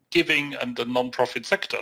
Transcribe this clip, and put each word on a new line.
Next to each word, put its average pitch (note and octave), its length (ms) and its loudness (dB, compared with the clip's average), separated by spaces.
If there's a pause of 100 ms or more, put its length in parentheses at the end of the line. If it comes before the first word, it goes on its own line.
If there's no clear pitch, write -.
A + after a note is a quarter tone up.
(120)
giving D3+ 440 2
and B2 200 -4
the A#2+ 100 -2
non-profit B2+ 600 0
sector, - 360 -2